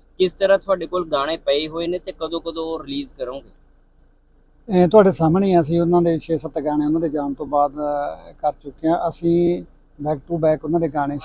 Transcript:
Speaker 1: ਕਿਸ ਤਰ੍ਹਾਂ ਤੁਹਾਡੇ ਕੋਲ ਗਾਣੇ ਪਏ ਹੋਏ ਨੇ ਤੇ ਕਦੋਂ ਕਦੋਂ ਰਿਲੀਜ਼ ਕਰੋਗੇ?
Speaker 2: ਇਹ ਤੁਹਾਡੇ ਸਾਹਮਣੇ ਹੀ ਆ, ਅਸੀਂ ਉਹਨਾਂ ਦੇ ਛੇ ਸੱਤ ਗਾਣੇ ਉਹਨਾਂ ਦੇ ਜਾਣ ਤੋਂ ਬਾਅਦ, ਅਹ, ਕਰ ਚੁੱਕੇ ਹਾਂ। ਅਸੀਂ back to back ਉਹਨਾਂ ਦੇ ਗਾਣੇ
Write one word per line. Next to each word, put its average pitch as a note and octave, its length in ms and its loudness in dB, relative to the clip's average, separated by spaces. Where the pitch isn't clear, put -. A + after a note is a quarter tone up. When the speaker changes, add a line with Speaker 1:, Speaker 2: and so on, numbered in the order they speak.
Speaker 1:
ਕਿਸ F#3 140 2
ਤਰ੍ਹਾਂ G3 260 4
ਤੁਹਾਡੇ F#3 280 -2
ਕੋਲ F3 220 -4
ਗਾਣੇ D3+ 280 -2
ਪਏ D3 320 0
ਹੋਏ E3 180 -6
ਨੇ F3+ 120 -4
ਤੇ F#3 140 -12
ਕਦੋਂ E3 280 -6
ਕਦੋਂ E3 380 -8
ਰਿਲੀਜ਼ C#3 400 -8
ਕਰੋਗੇ? C3 320 -10
Speaker 2:
ਇਹ F3+ 100 6
ਤੁਹਾਡੇ G3 240 8
ਸਾਹਮਣੇ E3 340 2
ਹੀ F#3+ 60 2
ਆ, F3 80 6
ਅਸੀਂ E3 200 0
ਉਹਨਾਂ F3 220 4
ਦੇ E3 160 2
ਛੇ D#3+ 200 -4
ਸੱਤ D#3 220 -6
ਗਾਣੇ D3 260 -2
ਉਹਨਾਂ D#3 140 2
ਦੇ E3 80 0
ਜਾਣ C#3+ 240 -4
ਤੋਂ C#3+ 140 -8
ਬਾਅਦ, C#3+ 260 2
ਅਹ, D3+ 600 -6
ਕਰ D3 200 -2
ਚੁੱਕੇ D3 360 -6
ਹਾਂ। E3+ 200 0
ਅਸੀਂ E3+ 540 0
back D3+ 140 -2
to E3+ 200 -8
back D#3 280 0
ਉਹਨਾਂ E3 160 0
ਦੇ E3 80 0
ਗਾਣੇ C#3+ 360 -4